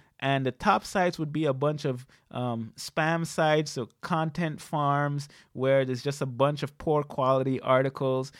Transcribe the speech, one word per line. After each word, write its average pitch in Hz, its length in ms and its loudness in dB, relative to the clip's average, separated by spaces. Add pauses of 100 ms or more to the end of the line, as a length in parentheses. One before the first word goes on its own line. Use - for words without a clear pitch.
(220)
and 135 240 0
the 131 60 -2
top - 340 2
sites 180 340 0
would 151 140 -6
be 156 100 -2
a 143 100 2
bunch 143 300 -2
of, 131 220 -4 (260)
um, 117 460 -6
spam 165 500 -2
sites, 156 440 2
so 120 180 -6 (100)
content 160 600 -4
farms, 143 680 0 (240)
where 135 320 4
there's 127 180 -4
just 143 200 -2
a 143 40 -2
bunch 135 380 0
of - 140 -6
poor 151 260 0
quality 135 560 2
articles 131 800 0